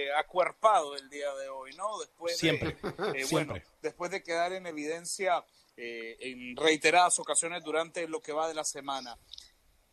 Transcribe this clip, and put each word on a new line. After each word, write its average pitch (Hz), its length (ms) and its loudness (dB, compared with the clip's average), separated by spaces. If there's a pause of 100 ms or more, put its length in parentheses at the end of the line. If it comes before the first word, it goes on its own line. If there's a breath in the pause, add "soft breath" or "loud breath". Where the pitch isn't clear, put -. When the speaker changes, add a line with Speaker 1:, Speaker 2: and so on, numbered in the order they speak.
Speaker 1:
eh, 139 120 -2
acuerpado 165 800 4
el 139 120 -12
día 143 280 -6
de 135 140 -8
hoy, 135 260 -12
¿no? 202 240 -6
Después 170 340 -6
de, - 60 -4
Speaker 2:
Siempre, 160 320 2
Speaker 1:
eh, 160 580 -4
bueno, 156 240 0
Speaker 2:
siempre. 92 100 -10 (200)
Speaker 1:
después 175 260 -4
de 185 140 -6
quedar 170 300 -2
en 185 120 -8
evidencia, 165 800 -2 (320 soft breath)
eh, 117 420 -8
en 123 360 -10
reiteradas 160 640 6
ocasiones 165 440 0
durante 165 440 -2
lo 160 140 -4
que 151 120 -8
va 160 140 0
de 160 80 -4
la 151 80 -2
semana. 135 560 -6 (720 loud breath)